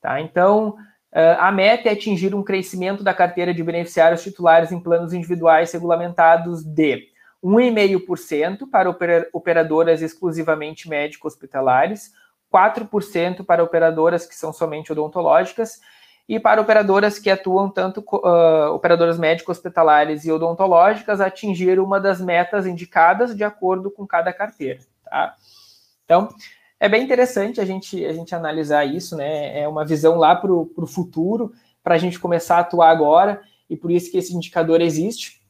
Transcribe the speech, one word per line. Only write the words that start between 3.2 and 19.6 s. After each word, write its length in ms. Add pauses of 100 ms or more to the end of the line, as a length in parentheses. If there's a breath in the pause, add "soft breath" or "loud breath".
de 120
beneficiários 580
titulares 480
em 80
planos 340
individuais 600
regulamentados 880
de 460 (340 soft breath)
um 160
e 140
meio 340
por 120
cento 500
para 200
opera-, 440
operadoras 680
exclusivamente 880
médico-hospitalares, 1200 (360 soft breath)
quatro 380
por 160
cento 420
para 180
operadoras 600
que 100
são 180
somente 400
odontológicas 880 (480 soft breath)
e 120
para 200
operadoras 580
que 100
atuam 400
tanto 320
co-, 240
ah, 480
operadoras 460
médico-hospitalares 1040